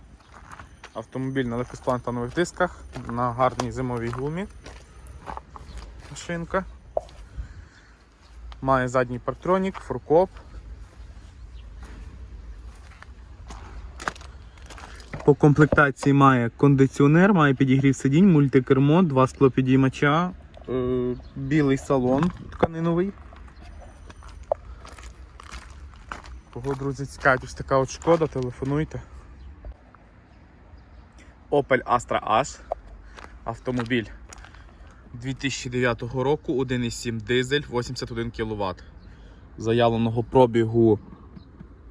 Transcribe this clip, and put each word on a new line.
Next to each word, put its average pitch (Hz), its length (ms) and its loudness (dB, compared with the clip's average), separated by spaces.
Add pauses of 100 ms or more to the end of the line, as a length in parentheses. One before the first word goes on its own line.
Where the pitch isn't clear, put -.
(960)
Автомобіль 131 500 -6
на 120 120 -4
легкосплавних 123 480 -4
та 120 80 -4
нових 120 220 -6
дисках, - 500 -4 (260)
на 120 220 -2
гарній 123 400 -2
зимовій 120 360 -4
гумі. 147 380 -6 (1600)
Машинка. 170 540 -6 (2000)
Має 131 260 2
задній 123 300 -2
парктронік, 185 560 -2
фуркоп. 156 560 0 (4000)
По 147 100 6
комплектації 143 800 4
має 131 380 6
кондиціонер, 143 840 6
має 147 200 4
підігрів 135 420 4
сидінь, 170 360 6
мультикермо, 143 680 4
два 131 240 4
склопідіймача, 135 1040 2 (380)
е, 123 460 -2 (220)
білий 139 400 2
салон 135 560 0 (200)
тканиновий. 170 600 -2 (3500)
Кого, 131 220 -6
друзі, 135 320 -6
цікавить 127 380 0
ось 127 100 -14
така 135 220 -2
от 131 140 2
Шкода, 165 360 2
телефонуйте. 135 760 -6 (2500)
Opel 139 340 2
Astra - 460 -2
H. 120 300 0 (840)
Автомобіль 117 600 -4 (1080)
дві 127 220 -8
тисячі 127 360 -6
дев'ятого 123 540 -2
року, 147 340 0
один 127 260 -2
і 117 60 -4
сім 113 280 -8
дизель, 123 440 0 (100)
вісімдесят 120 400 -6
один 117 180 -6
кіловат. 104 540 -6 (760)
Заявленого 117 640 2
пробігу, 113 760 4 (920)